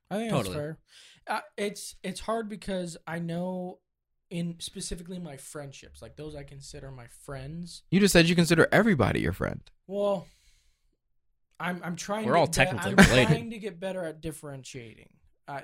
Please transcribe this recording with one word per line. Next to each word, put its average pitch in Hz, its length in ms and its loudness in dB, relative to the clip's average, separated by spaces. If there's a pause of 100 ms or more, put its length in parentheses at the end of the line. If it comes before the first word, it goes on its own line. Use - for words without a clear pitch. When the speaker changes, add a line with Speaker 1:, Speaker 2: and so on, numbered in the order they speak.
(100)
Speaker 1:
I 185 80 -4
think 226 120 -6
Speaker 2:
totally. 110 240 -2
Speaker 1:
that's 147 80 -6
fair. 156 160 -10 (500)
Uh, 214 120 -4 (160)
it's, 202 460 -8
it's 180 180 -8
hard 220 280 -4
because 185 480 -8 (100)
I 165 140 -8
know 180 580 -8 (520)
in 170 280 -6
specifically 180 600 -12
my 151 160 -12
friendships, - 680 -18
like, 117 140 -20
those 151 180 -12
I 143 80 -14
consider 139 480 -16
my 123 160 -18
friends. 147 840 -12
Speaker 3:
You 180 80 6
just 202 120 6
said 170 160 8
you 175 60 4
consider 165 380 6
everybody 147 480 4
your 65 120 0
friend. 50 280 -4 (260)
Speaker 1:
Well, 196 400 -2 (1300)
I'm, 175 240 -4
I'm 170 120 -6
trying 214 300 -4
Speaker 2:
We're 233 60 2
Speaker 1:
to 160 80 6
Speaker 2:
all 147 60 6
Speaker 1:
get 170 60 -4
be-, - 40 -2
Speaker 2:
technically 120 360 2
Speaker 1:
I'm - 40 4 (140)
Speaker 2:
related. - 180 6
Speaker 1:
trying 233 220 2
to 226 80 -10
get 185 220 -10
better 185 240 -6
at 156 160 -10
differentiating. 135 920 -14 (360)
Uh, 139 180 -10